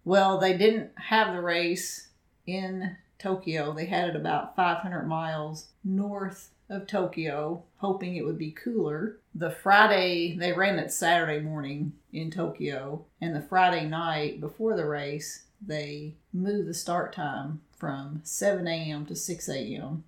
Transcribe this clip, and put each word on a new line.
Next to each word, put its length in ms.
Well, 320
they 220
didn't 380
have 360
the 80
race 680
in 520
Tokyo. 560
They 140
had 240
it 60
about 380
five 240
hundred 280
miles 640
north 680
of 180
Tokyo, 760
hoping 400
it 80
would 120
be 140
cooler. 640
The 160
Friday, 840
they 160
ran 260
it 140
Saturday 480
morning 520
in 180
Tokyo, 760
and 120
the 60
Friday 460
night 540
before 360
the 80
race, 600
they 500
moved 340
the 60
start 400
time 480
from 460
seven 420
A 240
M 160
to 100
six 320
A 100
M. 500